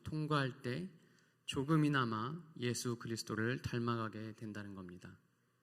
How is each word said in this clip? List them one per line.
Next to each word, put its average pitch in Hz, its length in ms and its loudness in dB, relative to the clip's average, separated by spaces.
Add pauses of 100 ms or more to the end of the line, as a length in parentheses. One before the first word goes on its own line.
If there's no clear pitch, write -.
통과할 147 580 0
때 147 260 -2 (580)
조금이나마 139 960 4 (200)
예수 120 360 0
그리스도를 113 680 0
닮아가게 113 720 -2
된다는 104 400 -8
겁니다. 90 420 -12 (440)